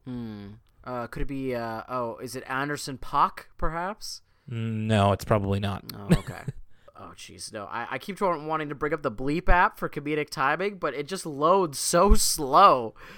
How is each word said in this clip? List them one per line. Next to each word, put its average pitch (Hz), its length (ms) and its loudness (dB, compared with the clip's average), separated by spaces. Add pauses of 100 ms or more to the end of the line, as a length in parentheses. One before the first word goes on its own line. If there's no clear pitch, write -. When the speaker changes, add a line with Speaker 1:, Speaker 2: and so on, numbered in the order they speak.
Speaker 1:
Hmm. 113 400 -10 (380)
Uh, 123 240 -8
could - 120 -10
it 135 80 0
be, 135 260 -4
uh, 113 320 -6
oh, 120 300 -6
is 120 180 -12
it 127 140 -10
Anderson 139 480 -4
.Paak, 156 440 2 (180)
perhaps? 175 640 -4 (280)
Speaker 2:
Mm, 113 360 -4
no, 101 260 6
it's - 140 -2
probably 98 340 2
not. 98 240 -6 (100)
Speaker 1:
Oh, 104 220 -14
okay. - 300 -6
<laughs> 139 60 -6 (480)
Oh, - 140 -16
jeez, - 380 -16
no. 104 140 -10
I, 113 260 -8
I 131 60 -6
keep 180 180 -10
trying, 160 320 -2
wanting 156 220 -2
to 147 40 -6
bring 147 180 -2
up 160 100 -4
the 135 100 0
Bleep 143 360 0
app 185 300 6
for 170 100 -6
comedic 147 420 -4
timing, 165 480 -2
but 156 160 -4
it 143 120 -6
just 180 180 -8
loads 160 540 2
so 185 360 4
slow. 143 840 6 (220)